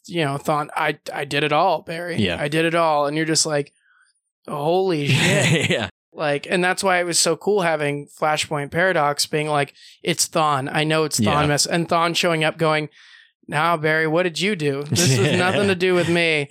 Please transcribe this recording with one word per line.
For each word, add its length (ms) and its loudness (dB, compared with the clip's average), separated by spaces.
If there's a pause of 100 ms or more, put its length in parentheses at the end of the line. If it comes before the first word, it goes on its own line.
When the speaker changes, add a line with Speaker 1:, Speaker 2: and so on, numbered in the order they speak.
Speaker 1:
you 160 -2
know, 140 -2
Thawne, 380 -2
"I, 240 -2 (120)
I 140 -6
did 180 -2
it 80 0
all, 300 2
Barry. 360 -8
Speaker 2:
Yeah. 220 0
Speaker 1:
I 80 -4
did 180 0
it 100 0
all." 320 2
And 100 -2
you're 80 0
just 220 0
like, 260 0 (760)
"Holy 600 0
Speaker 2:
<laughs> 0 -
Speaker 1:
shit." 640 2
Speaker 2:
Yeah. 200 -2 (260)
Speaker 1:
Like, 340 -2
and 140 0
that's 200 0
why 160 2
it 60 0
was 140 -2
so 160 2
cool 260 0
having 460 -2
Flashpoint 640 -4
Paradox 540 0
being 220 -2
like, 260 -2 (300)
"It's 240 -2
Thawne. 440 0
I 120 -2
know 220 0
it's 140 -4
Thawne 220 2
Speaker 2:
Yeah. 60 2
Speaker 1:
mess." 180 2
And 240 -2
Thawne 260 0
showing 280 0
up 140 0
going, 320 0 (580)
"Nah, 300 0
Barry, 300 0
what 160 0
did 160 -4
you 160 0
do? 280 -4
This 320 2
Speaker 2:
<laughs> 20 2
Speaker 1:
has 200 2
nothing 300 0
to 80 2
do 200 0
with 140 2
me." 420 2